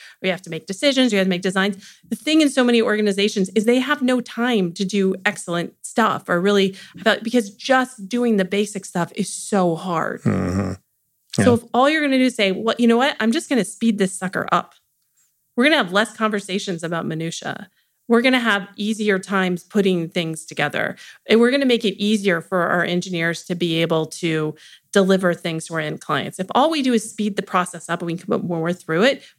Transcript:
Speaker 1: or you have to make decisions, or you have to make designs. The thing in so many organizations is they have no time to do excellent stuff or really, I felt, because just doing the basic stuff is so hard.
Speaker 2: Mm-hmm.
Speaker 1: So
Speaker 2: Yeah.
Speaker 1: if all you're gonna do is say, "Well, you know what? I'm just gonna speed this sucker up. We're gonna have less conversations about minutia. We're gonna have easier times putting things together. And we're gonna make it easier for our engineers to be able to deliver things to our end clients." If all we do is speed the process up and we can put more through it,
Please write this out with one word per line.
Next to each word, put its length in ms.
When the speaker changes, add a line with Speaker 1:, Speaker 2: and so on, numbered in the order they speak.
Speaker 1:
or 40
you 60
have 100
to 80
make 160
decisions, 480
or 40
you 20
have 80
to 20
make 140
designs. 340
The 60
thing 260
in 80
so 140
many 180
organizations 680
is 160
they 140
have 220
no 200
time 520
to 100
do 300
excellent 520
stuff 420
or 140
really, 340
I 60
felt, 200
because 280
just 580
doing 280
the 80
basic 400
stuff 300
is 160
so 440
hard. 480
Speaker 2:
Mm-hmm. 500
Speaker 1:
So 80
Speaker 2:
Yeah. 100
Speaker 1:
if 100
all 160
you're 100
gonna 160
do 80
is 100
say, 160
"Well, 280
you 80
know 100
what? 220
I'm 120
just 180
gonna 160
speed 340
this 140
sucker 380
up. 220
We're 100
gonna 120
have 160
less 240
conversations 680
about 220
minutia. 640
We're 160
gonna 160
have 360
easier 440
times 440
putting 460
things 340
together. 520
And 100
we're 120
gonna 160
make 180
it 80
easier 380
for 220
our 200
engineers 600
to 100
be 300
able 240
to 480
deliver 440
things 320
to 80
our 60
end 200
clients." 380
If 160
all 160
we 100
do 120
is 140
speed 280
the 80
process 440
up 140
and 60
we 100
can 80
put 180
more 300
through 300
it, 180